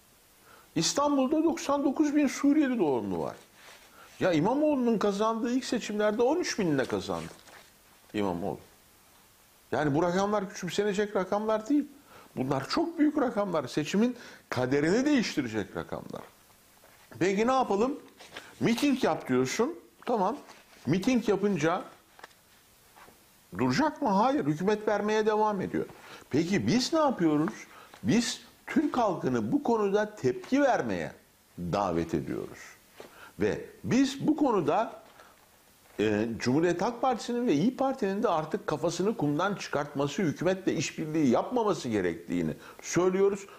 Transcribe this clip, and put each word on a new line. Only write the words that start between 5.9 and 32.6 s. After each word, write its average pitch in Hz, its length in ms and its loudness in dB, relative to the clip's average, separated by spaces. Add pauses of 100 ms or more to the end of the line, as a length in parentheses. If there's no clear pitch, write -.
on 285 180 2
üç - 200 -4
binle 147 260 2
kazandı 90 460 -4 (840)
İmamoğlu. 95 460 -2 (1120)
Yani 139 240 0
bu 165 80 2
rakamlar 196 460 0
küçümsenecek 208 680 -2
rakamlar 214 540 -2
değil. 285 160 2 (500)
Bunlar 131 340 -2
çok 339 300 -2
büyük 302 180 2
rakamlar. 202 500 0
Seçimin 202 480 0 (340)
kaderini 147 560 2
değiştirecek 123 720 0
rakamlar. - 440 -8 (1000)
Peki 196 280 2
ne 254 40 2
yapalım? 254 480 2 (600)
Miting 233 440 2
yap 160 260 0
diyorsun. 131 460 2 (300)
Tamam. 226 320 0 (480)
Miting 208 440 2
yapınca 190 520 0 (1800)
duracak 262 440 0
mı? 269 80 0
Hayır. 220 360 2
Hükümet 190 420 -2
vermeye 214 380 0
devam 214 360 0
ediyor. 170 240 -4 (440)
Peki 165 380 0
biz 247 260 2
ne 320 60 2
yapıyoruz? 165 540 2 (500)
Biz 220 380 0 (260)
Türk 294 300 0
halkını 143 540 0
bu 285 120 0
konuda 208 520 0
tepki - 460 0
vermeye 120 500 0 (480)
davet 87 540 0
ediyoruz. 67 460 -4 (800)